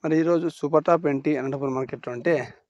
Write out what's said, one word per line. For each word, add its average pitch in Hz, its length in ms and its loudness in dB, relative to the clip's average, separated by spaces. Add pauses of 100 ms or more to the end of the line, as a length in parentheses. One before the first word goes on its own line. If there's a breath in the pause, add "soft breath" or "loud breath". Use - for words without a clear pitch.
మరి 156 140 2
ఈరోజు 165 320 2
సూపర్ 151 360 0
టాప్ 170 200 2
ఏంటి 143 300 0
అనంతపురం 135 400 -4
మార్కెట్లో 131 360 -8
అంటే 151 220 0 (360)